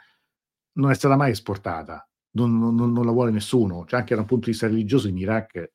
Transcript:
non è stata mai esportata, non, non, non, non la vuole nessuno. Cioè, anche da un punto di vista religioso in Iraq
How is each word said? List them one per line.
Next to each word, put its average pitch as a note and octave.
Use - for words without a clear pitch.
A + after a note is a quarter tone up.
non C3+
è C3
stata D3
mai C#3
esportata, E2
non, A#2
non, A#2
non, A#2+
non A#2+
la A#2
vuole A#2+
nessuno. G#2
Cioè, B2
anche A#2+
da G#2+
un G#2
punto A#2+
di A#2
vista A2+
religioso G#2+
in F2+
Iraq F#2+